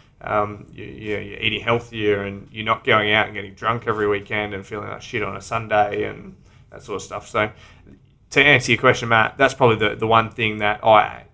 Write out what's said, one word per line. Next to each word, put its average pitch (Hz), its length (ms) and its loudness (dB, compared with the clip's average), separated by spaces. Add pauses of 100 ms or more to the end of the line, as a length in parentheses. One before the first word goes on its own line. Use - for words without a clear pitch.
(200)
um, 104 520 -4
you, 104 120 -16
you 107 300 -8
know, 98 60 -4
you're 98 200 -12
eating 107 200 -2
healthier, 107 640 -2
and 98 260 -10
you're 110 140 -10
not 113 180 -2
going 107 300 2
out 107 140 4
and 104 80 -14
getting 98 200 -12
drunk 113 320 -4
every 107 220 0
weekend 104 440 -4
and 98 140 -10
feeling 104 220 -10
like 107 120 -12
shit 107 220 -6
on 98 140 -6
a 101 40 -10
Sunday 107 640 -2
and 101 300 -12 (360)
that - 120 -18
sort 104 140 -8
of 92 60 -8
stuff. - 260 -12
So, 107 240 0 (800)
to 139 120 4
answer 131 300 4
your 113 80 2
question, 123 300 2
Matt, 113 280 4
that's 135 160 4
probably 117 220 4
the, 107 180 0
the 113 140 -4
one 110 220 4
thing 107 280 -4
that 107 260 -2
I, 107 500 4